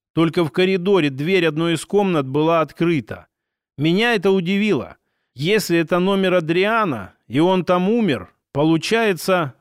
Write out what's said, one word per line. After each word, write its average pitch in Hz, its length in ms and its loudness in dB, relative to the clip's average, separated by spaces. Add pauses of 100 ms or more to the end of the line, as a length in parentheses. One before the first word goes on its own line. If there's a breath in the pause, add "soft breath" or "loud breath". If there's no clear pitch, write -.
(140)
Только 165 320 0
в 143 60 -4
коридоре 185 580 2
дверь 165 360 0
одной 165 280 0
из - 120 -4
комнат 185 400 0
была 156 360 0
открыта. 151 680 -4 (500)
Меня 185 360 2
это 196 180 0
удивило. 190 640 0 (400)
Если 175 420 0
это 165 220 0
номер 185 360 0
Адриана, 175 800 -2 (120)
и 120 120 -2
он 180 260 2
там 180 240 0
умер, 214 440 -2 (200)
получается, 165 1080 0